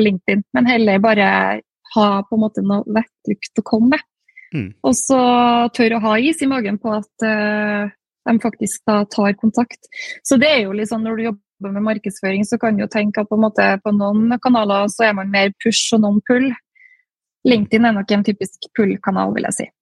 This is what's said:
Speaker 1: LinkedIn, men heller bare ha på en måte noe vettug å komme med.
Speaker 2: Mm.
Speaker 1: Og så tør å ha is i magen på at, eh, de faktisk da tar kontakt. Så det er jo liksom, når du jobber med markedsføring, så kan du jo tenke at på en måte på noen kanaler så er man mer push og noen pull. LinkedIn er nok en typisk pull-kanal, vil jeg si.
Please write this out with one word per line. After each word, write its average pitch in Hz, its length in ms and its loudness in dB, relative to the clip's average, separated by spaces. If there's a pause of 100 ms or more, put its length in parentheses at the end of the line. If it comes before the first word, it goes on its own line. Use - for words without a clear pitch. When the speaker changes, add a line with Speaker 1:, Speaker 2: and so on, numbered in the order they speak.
Speaker 1:
LinkedIn, 202 420 0 (120)
men 247 120 2
heller 226 320 2
bare 196 640 2 (320)
ha 202 280 2
på 202 140 -8
en 220 40 2
måte 214 240 -2
noe 202 220 -2
vettug - 580 -6 (140)
å 226 40 -2
komme 226 280 2
med. 302 100 0 (540)
Speaker 2:
Mm. 107 180 -6 (120)
Speaker 1:
Og 254 100 2
så 262 240 0 (560)
tør 233 220 2
å 226 40 -2
ha 214 180 0
is 311 240 0
i 277 40 0
magen 220 320 -2
på 220 160 -6
at, 214 320 -6
eh, 208 600 -2 (380)
de 226 140 2
faktisk - 460 -6
da 208 180 2
tar 202 300 0
kontakt. - 500 -2 (400)
Så 269 160 2
det 285 80 4
er 285 140 2
jo 190 100 -4
liksom, 214 300 -4
når 226 140 -4
du 220 80 -6
jobber 202 500 -8
med 202 80 -4
markedsføring, 202 640 -4
så 233 120 -2
kan 220 160 0
du 208 100 -2
jo 208 40 -6
tenke 208 320 -2
at 208 80 -4
på - 80 -2
en 220 80 2
måte 214 220 0 (160)
på 208 100 -2
noen 208 480 0
kanaler 208 480 2
så 226 220 -2
er - 20 -2
man 196 180 -6
mer 196 200 2 (120)
push - 300 0
og 226 80 4
noen 208 260 2
pull. 254 280 2 (920)
LinkedIn 220 400 2
er 233 80 4
nok 202 180 -4
en 202 140 2
typisk - 500 -6
pull-kanal, 196 600 -2
vil - 100 -4
jeg - 80 -4
si. - 140 -6 (160)